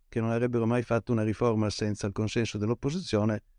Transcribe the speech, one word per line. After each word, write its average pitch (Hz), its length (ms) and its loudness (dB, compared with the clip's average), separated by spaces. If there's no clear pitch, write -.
che - 120 -2
non 113 100 0
avrebbero 117 360 2
mai 120 160 2
fatto 117 280 0
una 110 140 2
riforma 110 440 2
senza 107 380 -2
il 98 60 -2
consenso 110 460 -2
dell'opposizione, 110 840 0